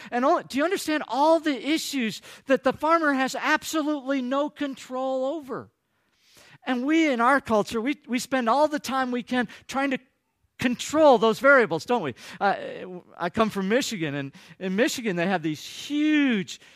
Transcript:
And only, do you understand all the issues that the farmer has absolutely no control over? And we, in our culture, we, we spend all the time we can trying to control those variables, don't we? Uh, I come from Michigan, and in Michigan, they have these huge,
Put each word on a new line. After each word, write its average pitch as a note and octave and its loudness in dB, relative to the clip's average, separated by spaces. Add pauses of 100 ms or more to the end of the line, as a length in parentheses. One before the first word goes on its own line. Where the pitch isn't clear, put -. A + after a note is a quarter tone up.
And A#3+ -2
only, D#4 2
do A#3 -6
you C#4+ 2
understand D#4+ 0
all D#4 4
the C#4 -2
issues C4+ -2 (260)
that B3+ 2
the C4 2
farmer D#4 2
has C4 0
absolutely C#4 -2
no C4+ -2
control C4 -4
over? C4 -6 (960)
And B3+ -2
we, D#4 2
in A#3 0
our B3+ 4
culture, A3 0
we, C#4 -2 (100)
we A#3+ -2
spend B3+ -2
all C#4 4
the D4 -4
time B3+ -4
we B3 -4
can B3 -2 (200)
trying C4+ -2
to B3+ -2 (600)
control C4+ 4
those A3 2
variables, A3+ 4
don't A#3+ 0
we? C3 -4 (260)
Uh, F#3+ 2 (640)
I F3 -4
come A3 0
from F#3+ -4
Michigan, F#3+ -2
and C#3 -6 (280)
in F#3 -4
Michigan, A3+ 0
they E3+ 0
have F#3 0
these D3+ -4
huge, D4 0 (140)